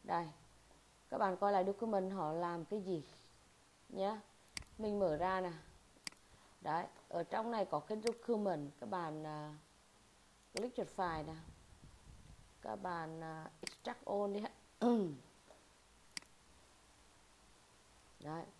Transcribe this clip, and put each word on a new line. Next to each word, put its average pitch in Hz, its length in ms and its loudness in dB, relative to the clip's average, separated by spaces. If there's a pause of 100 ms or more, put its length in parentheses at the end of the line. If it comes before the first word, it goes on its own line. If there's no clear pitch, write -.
Đây. 170 240 2 (800)
Các - 80 -4
bạn 190 200 2
coi 202 140 4
lại 190 140 6
document 196 460 2
họ 170 200 0
làm 170 340 0
cái 208 160 -2
gì 180 220 -2 (840)
nhá. 208 320 -2 (560)
Mình 208 220 0
mở 165 180 6
ra 185 240 4
nè. 180 100 0 (1080)
Đấy, 160 240 2 (240)
ở 170 140 0
trong 220 280 0
này 214 140 2
có 151 140 2
cái 214 240 -4
document, 208 760 2
các 160 100 -8
bạn, 156 360 -2
à, 151 280 -6 (1000)
click 240 200 -2
chuột 208 120 -2
phải 165 360 0
nè. 160 120 -8 (1300)
Các 107 140 -4
bạn, 165 480 -6
à, 160 260 -8 (120)
extract - 440 -8
all 202 280 2
đi 208 100 -2
ạ. - 80 -6 (280)
<clears throat> 240 100 8 (3250)
Đấy. 160 240 -6 (160)